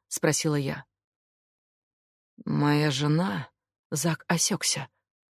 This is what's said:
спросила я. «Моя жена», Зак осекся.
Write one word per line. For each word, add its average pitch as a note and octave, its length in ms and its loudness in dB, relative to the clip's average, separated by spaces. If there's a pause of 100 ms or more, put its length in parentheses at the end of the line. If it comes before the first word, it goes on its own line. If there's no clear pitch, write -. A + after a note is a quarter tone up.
спросила D#3 460 2
я. C#3+ 300 -4 (1600)
«Моя D3 460 2
жена», D3+ 580 0 (420)
Зак D#3+ 360 -2
осекся. E3 640 -2 (440)